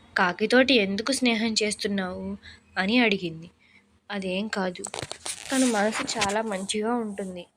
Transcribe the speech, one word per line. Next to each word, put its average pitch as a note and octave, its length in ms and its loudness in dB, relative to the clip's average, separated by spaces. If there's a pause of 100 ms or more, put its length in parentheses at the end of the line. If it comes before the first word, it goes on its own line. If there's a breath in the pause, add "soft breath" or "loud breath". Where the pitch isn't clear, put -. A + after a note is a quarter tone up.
(160)
కాకితోటి G#3+ 580 4
ఎందుకు G#3 380 2
స్నేహం A#3 400 2
చేస్తున్నావు?" G3 720 -2 (540 loud breath)
అని G3 200 2
అడిగింది. F3 500 0 (640 soft breath)
"అదేం G3 380 -4
కాదు, F#3+ 360 -4 (600)
తన C4 200 2
మనసు A3 400 2
చాలా G#3 380 -2
మంచిగా G#3+ 520 -4
ఉంటుంది G3 500 -6 (120)